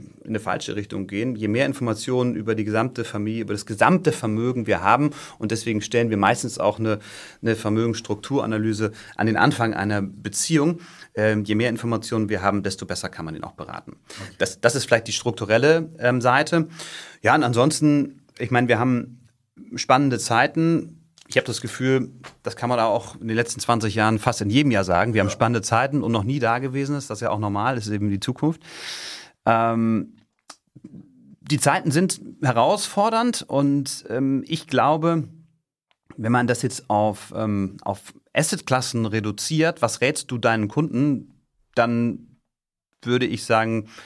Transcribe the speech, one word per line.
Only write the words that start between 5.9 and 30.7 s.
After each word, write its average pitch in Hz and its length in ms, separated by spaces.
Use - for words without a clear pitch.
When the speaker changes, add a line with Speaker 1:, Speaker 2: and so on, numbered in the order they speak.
Speaker 1:
wir 107 60
meistens 113 420
auch 101 180
eine, 107 220
eine 110 140
Vermögensstrukturanalyse 110 1400
an 107 100
den 113 120
Anfang 117 360
einer 101 300
Beziehung, 156 800
ähm, 107 300
je 104 100
mehr 120 140
Informationen 113 600
wir 95 140
haben, 101 180
desto 98 240
besser 90 240
kann 82 160
man 80 100
ihn - 80
auch - 100
beraten. - 400
Speaker 2:
Okay. - 300
Speaker 1:
Das, - 240
das 123 140
ist 131 100
vielleicht 113 220
die 107 60
strukturelle, 123 840
ähm, 123 240
Seite. 151 460
Ja, 113 100
und 151 100
ansonsten, 143 800
ich 123 140
meine, 123 160
wir 117 100
haben 123 500
spannende 131 440
Zeiten. 147 800
Ich - 80
habe - 100
das 120 140
Gefühl, 127 500
das 107 140
kann 120 120
man 123 80
da 113 80
auch - 340
in 113 80
den 110 100
letzten - 220
zwanzig 110 360
Jahren 110 240
fast 117 220
in 104 100
jedem 139 200
Jahr 98 120
sagen. 92 320
Wir 104 60
haben 95 80
Speaker 2:
Ja. - 20
Speaker 1:
spannende 117 320
Zeiten 131 400
und 117 80
noch 110 140
nie 135 120
da 117 220
gewesen 139 360
ist. 135 140
Das 104 100
ist - 20
ja 117 100
auch 107 80
normal, 104 360
das 107 120
ist 104 60
eben 104 160
die 98 100
Zukunft. 147 420
Ähm, 113 680